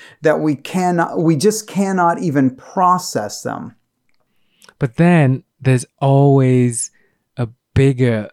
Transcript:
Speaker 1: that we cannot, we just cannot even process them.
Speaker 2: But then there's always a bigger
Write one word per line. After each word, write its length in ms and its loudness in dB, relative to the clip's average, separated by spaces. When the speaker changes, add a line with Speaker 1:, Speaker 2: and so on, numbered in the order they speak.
Speaker 1:
that 180 0
we 160 -2
cannot, 680 -2
we 140 2
just 320 0
cannot 520 0
even 360 0
process 880 -4
them. 320 -12
Speaker 2:
But 160 -6
then 480 2
there's 260 0
always 920 2
a 140 -6
bigger 600 0